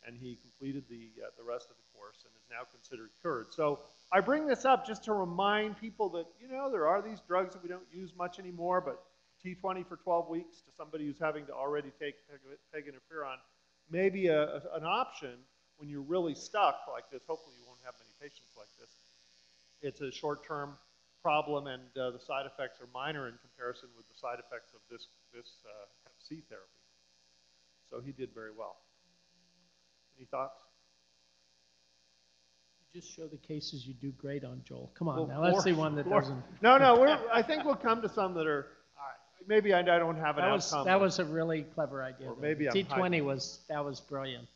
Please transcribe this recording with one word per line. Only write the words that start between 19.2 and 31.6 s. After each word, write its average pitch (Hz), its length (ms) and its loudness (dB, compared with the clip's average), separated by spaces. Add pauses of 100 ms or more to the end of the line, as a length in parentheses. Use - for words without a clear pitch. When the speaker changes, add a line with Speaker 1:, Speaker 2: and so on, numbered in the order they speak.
Speaker 1:
It's 143 200 -8
a 139 100 -6
short-term 147 680 -6 (460)
problem, 147 440 2
and, 127 160 -10 (180)
uh, 127 100 -2
the 123 80 -12
side 139 280 -6
effects 131 340 -10
are 123 140 -20
minor 139 340 -6
in 117 140 -14
comparison 123 540 -12
with 117 120 -20
the 117 60 -20
side 123 240 -8
effects 120 340 -16
of 113 80 -20 (100)
this, 117 180 -18 (260)
this, - 320 -20
uh, 104 200 -20 (180)
hep - 140 -20
C 156 300 -16
therapy. 95 340 -20 (1080)
So 120 100 -12
he 135 120 -14
did 127 220 -12
very 110 220 -14
well. 104 200 -14 (1400)
Any 131 100 -20
thoughts? 135 360 -8 (2250)